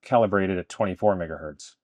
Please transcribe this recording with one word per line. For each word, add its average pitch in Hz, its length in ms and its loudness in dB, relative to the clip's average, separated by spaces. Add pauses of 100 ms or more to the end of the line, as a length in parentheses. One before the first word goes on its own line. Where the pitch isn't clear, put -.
calibrated 98 560 2
at 87 120 -8
twenty-four 101 460 0
megahertz. 80 680 -10